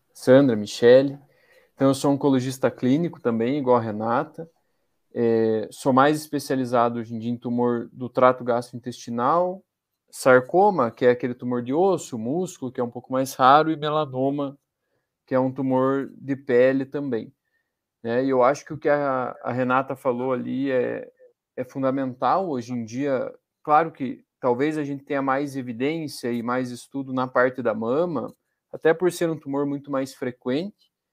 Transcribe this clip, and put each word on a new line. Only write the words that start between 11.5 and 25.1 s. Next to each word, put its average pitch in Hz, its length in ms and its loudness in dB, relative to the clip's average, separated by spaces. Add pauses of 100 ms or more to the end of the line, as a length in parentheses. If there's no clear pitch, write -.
de 120 100 -6
osso, 170 460 -2
músculo, 131 520 -6
que - 100 -10
é 120 40 0
um 120 60 -6
pouco - 220 -16
mais 131 220 -2
raro, 147 360 6
e 160 60 -4
melanoma, 143 840 -4 (680)
que - 80 -4
é 131 60 4
um 131 120 0
tumor 135 640 0
de 131 200 -8
pele 131 480 2
também, 131 480 -6 (680)
né? 117 220 -2
E 135 40 0
eu 127 140 4
acho 139 220 4
que 160 100 -12
o 143 40 -12
que 156 120 -2
a, 135 520 0
a 123 100 -6
Renata 127 440 0
falou 127 360 -2
ali 127 380 -4
é, 123 400 -2 (460)
é 131 80 -8
fundamental 135 840 -2
hoje 123 240 -6
em 120 100 -6
dia. 123 480 -4 (300)
Claro 156 300 4
que - 320 -10 (160)
talvez 131 360 0
a 151 80 -4
gente 139 200 -10
tenha 139 180 -4